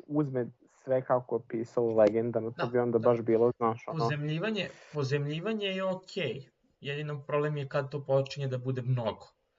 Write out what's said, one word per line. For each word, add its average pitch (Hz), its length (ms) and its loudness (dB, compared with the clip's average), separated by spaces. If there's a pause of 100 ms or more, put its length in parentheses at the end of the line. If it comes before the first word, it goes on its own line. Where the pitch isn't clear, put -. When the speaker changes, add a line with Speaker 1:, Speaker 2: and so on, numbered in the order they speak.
Speaker 1:
uzme 135 380 0 (380)
sve 131 180 2
kako 127 340 2
je 113 140 -2
pisao 117 340 -2
u 113 140 2
Legendama, 113 540 4
to 170 140 -4
Speaker 2:
Da, 117 60 -2
Speaker 1:
bi 123 80 4
onda 120 200 4
Speaker 2:
da. 117 100 4
Speaker 1:
baš 117 120 4
bilo, 117 360 4
znaš, 113 300 0
ono. 156 120 -4
Speaker 2:
Pozemljivanje, 151 720 -2 (240)
pozemljivanje 151 760 -4
je 190 160 -4
okej. 180 640 -6 (360)
Jedino 143 400 -6
problem 147 360 -2
je 139 100 -6
kad 135 240 -4
to 147 140 -6
počinje 135 420 0
da 127 100 -2
bude 123 240 -4
mnogo. 117 460 -2 (320)